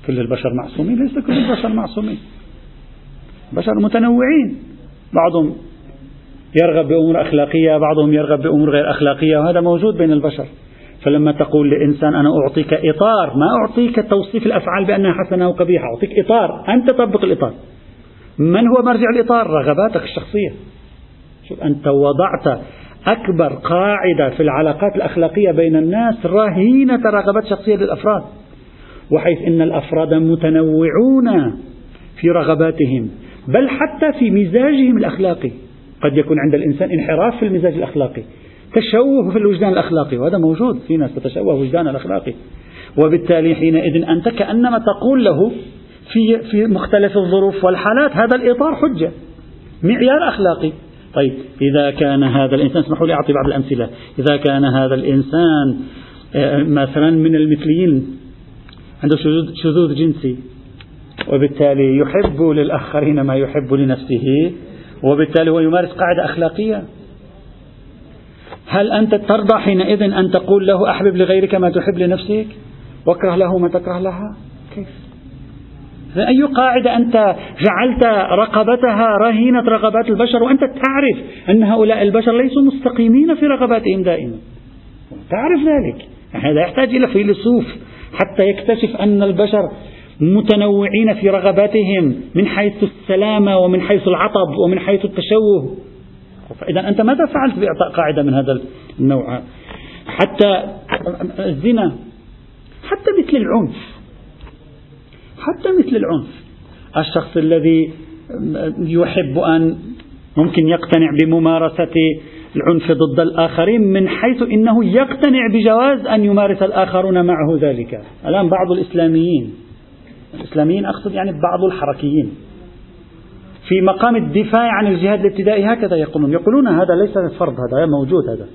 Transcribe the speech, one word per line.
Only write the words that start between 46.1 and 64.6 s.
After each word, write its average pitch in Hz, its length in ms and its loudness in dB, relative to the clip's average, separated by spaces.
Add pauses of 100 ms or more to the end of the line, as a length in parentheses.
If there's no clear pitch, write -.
في، 226 280 2 (120)
في 214 160 2
مختلف 202 500 0
الظروف 196 460 0
والحالات: 214 480 2
"هذا 226 240 2
الإطار 247 400 0
حجة، 196 360 -2 (720)
معيار 262 440 2
أخلاقي". 165 440 0 (420)
طيب، 139 200 0 (280)
إذا 139 300 2
كان 139 320 0
هذا 135 320 2
الإنسان، 143 260 0
اسمحوا 156 260 -2
لي 165 60 0
أعطي 143 200 -2
بعض 135 140 0
الأمثلة، 135 420 -2 (300)
إذا 143 180 2
كان 139 280 0
هذا 131 300 0
الإنسان، 139 840 0 (580)
آه، 139 280 0
مثلًا 147 480 2
من 160 240 4
المثليين، 156 720 2 (960)
عنده 147 140 2
شذوذ، 151 360 -2 (100)
شذوذ 160 320 2
جنسي، 139 400 -2 (1000)
وبالتالي 139 640 2
يحب 147 440 0
للآخرين 147 800 0
ما 135 140 0
يحب 135 380 -2
لنفسه، 135 760 0 (520)